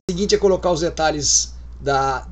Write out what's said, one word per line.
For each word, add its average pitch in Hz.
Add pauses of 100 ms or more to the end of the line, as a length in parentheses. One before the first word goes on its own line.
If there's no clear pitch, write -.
(100)
seguinte 185
é 202
colocar 185
os 156
detalhes 151 (260)
da, 135